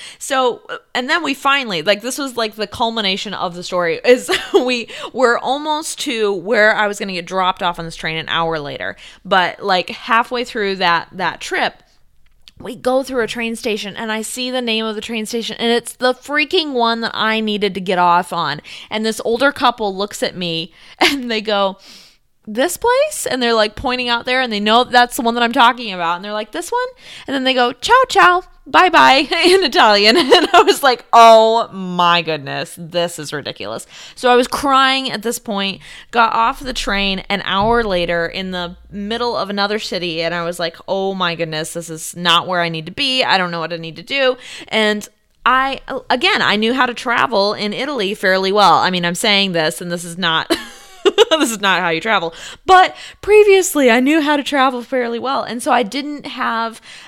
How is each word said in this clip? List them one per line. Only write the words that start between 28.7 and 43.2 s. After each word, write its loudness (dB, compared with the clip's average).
bye," 6
<laughs> 2
in 6
Italian. 4
<laughs> 6
And 2
I 10
was 2
like, 2
"Oh 8
my 0
goodness, -6
this -6
is -10
ridiculous." -8
So 2
I 6
was 2
crying 0
at -8
this -6
point, -6
got 2
off 0
the -8
train -2
an -2
hour 2
later -2
in -8
the -8
middle -4
of -4
another -2
city. -6
And -2
I -4
was -6
like, -6
"Oh -2
my -2
goodness, -6
this -10
is -12
not 2
where 0
I 0
need -8
to -12
be. 0